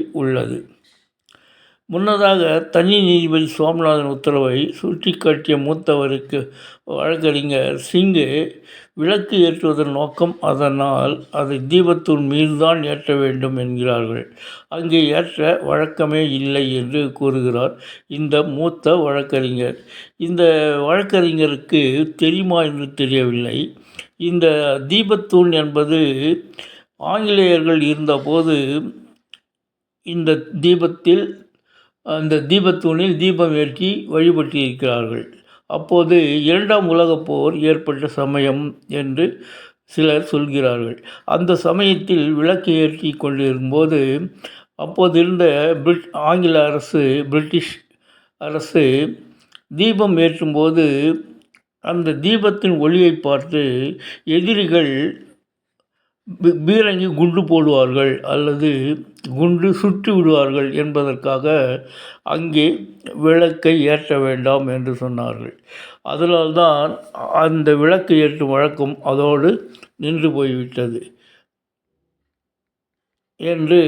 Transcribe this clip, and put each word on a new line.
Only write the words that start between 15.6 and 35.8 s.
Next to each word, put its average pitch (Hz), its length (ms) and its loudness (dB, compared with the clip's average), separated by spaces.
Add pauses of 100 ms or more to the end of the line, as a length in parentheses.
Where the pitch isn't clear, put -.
வழக்கமே 151 600 -2 (100)
இல்லை 139 320 -2 (100)
என்று 127 260 -4 (100)
கூறுகிறார் 127 640 -2 (340)
இந்த 147 360 -2
மூத்த 156 520 -2
வழக்கறிஞர். 135 840 -2 (400)
இந்த 170 260 -2 (380)
வழக்கறிஞருக்கு 160 1000 0 (320)
தெரியுமா 170 480 0
என்று 143 300 -6
தெரியவில்லை. 127 640 -2 (600)
இந்த 170 300 0 (400)
தீபத்தூண் 196 680 2
என்பது 151 460 0 (1000)
ஆங்கிலேயர்கள் 175 840 2
இருந்தபோது 151 760 0 (1500)
இந்த 160 360 -2 (180)
தீபத்தில், 175 640 2 (800)
அந்த 156 420 -2
தீபத்தூணில் 180 720 2
தீபம் 170 380 0
ஏற்றி 151 340 -2 (200)
வழிபட்டிருக்கிறார்கள். 131 1160 -2 (440)
அப்போது 160 480 2 (260)